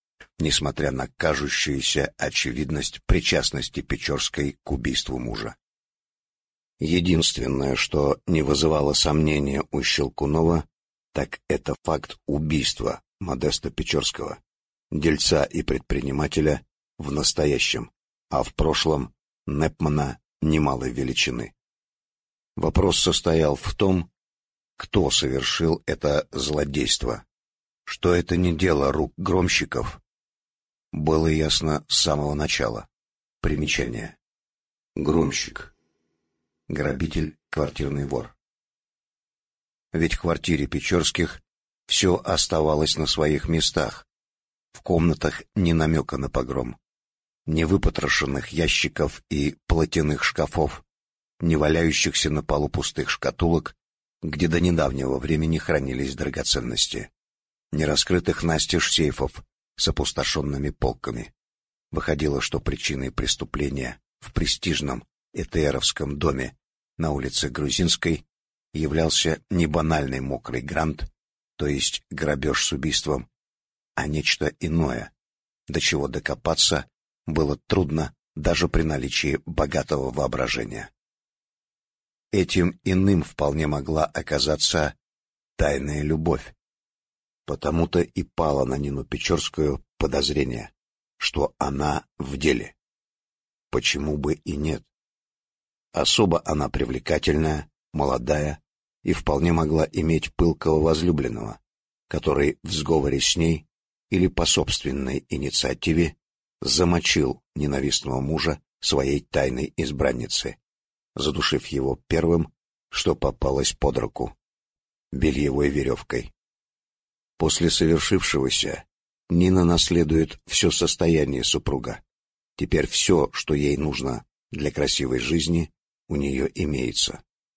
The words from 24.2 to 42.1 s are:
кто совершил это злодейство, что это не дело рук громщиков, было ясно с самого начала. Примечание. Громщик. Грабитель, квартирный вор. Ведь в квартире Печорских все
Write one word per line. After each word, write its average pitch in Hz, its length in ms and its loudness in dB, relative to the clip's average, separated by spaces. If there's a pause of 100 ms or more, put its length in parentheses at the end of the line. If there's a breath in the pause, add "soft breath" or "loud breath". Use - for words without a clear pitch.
кто 80 340 0
совершил 67 760 0
это 73 440 0
злодейство, 69 920 -2 (600)
что - 300 0
это 87 220 0
не 90 180 2
дело 76 380 2
рук 73 240 -2
громщиков, - 840 0 (920)
было 80 340 2
ясно 78 600 0
с - 100 0
самого 73 360 0
начала. 62 540 -2 (520)
Примечание. 69 760 -2 (800)
Громщик. 76 800 -2 (920)
Грабитель, 78 680 -2 (100)
квартирный 71 580 -4
вор. 64 300 -6 (1600)
Ведь 82 220 0
в - 60 -4
квартире 80 460 0
Печорских - 760 -2 (460)
все 90 360 4